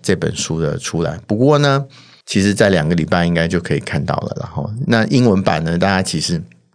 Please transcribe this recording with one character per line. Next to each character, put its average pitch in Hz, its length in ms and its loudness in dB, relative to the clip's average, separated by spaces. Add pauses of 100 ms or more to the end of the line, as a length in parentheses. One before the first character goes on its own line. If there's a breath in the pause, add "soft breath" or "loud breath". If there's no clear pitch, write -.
这 98 140 0
本 82 200 -4
书 - 240 -4
的 76 180 -2
出 - 260 -4
来。 80 240 -4
不 104 80 -2
过 139 240 4
呢， 139 260 2 (400 loud breath)
其 - 160 0
实 101 120 4
在 101 160 4
两 85 180 2
个 87 80 0
礼 80 100 0
拜 85 200 2
应 85 80 0
该 82 140 2
就 87 120 0
可 76 160 -4
以 71 40 0
看 69 240 -4
到 - 120 -2
了， - 240 -6
然 - 100 -10
后， - 200 -6 (180)
那 113 200 2
英 123 220 4
文 95 140 4
版 80 200 0
呢， 82 140 -2
大 92 100 2
家 95 140 2
其 156 180 -4
实 87 220 -4 (320)